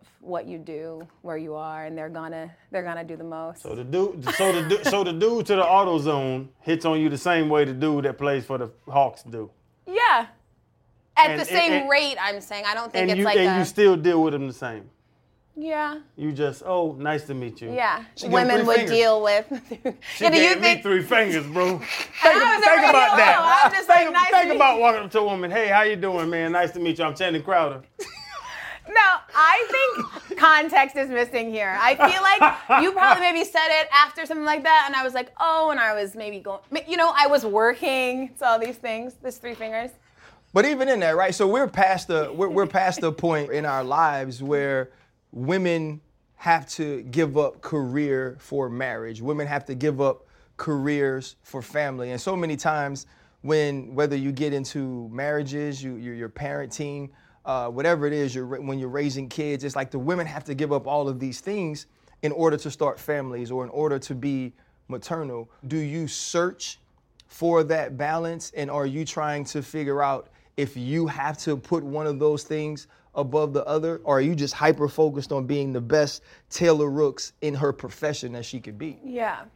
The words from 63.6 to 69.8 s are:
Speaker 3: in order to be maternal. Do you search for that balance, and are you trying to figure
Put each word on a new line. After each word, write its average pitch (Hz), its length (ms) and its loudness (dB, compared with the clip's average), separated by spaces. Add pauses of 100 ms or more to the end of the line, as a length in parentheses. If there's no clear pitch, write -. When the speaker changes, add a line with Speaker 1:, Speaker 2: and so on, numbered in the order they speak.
Speaker 3:
in 123 80 -10
order 147 280 -2
to 135 160 -10
be 131 380 -6 (360)
maternal. 127 600 -10 (180)
Do 151 80 -4
you 156 320 -6
search - 680 -6 (480)
for 165 380 0
that 147 340 -4
balance, 165 580 -6
and 143 140 -8
are 143 160 -4
you 147 180 -6
trying 147 400 -6
to 143 180 -8
figure 143 400 -4